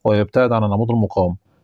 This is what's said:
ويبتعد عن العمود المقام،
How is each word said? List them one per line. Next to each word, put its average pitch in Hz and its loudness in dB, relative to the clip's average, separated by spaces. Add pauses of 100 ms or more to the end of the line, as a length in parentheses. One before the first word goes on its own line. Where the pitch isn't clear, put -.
ويبتعد 110 2
عن 110 0
العمود 104 -2
المقام، 98 0 (280)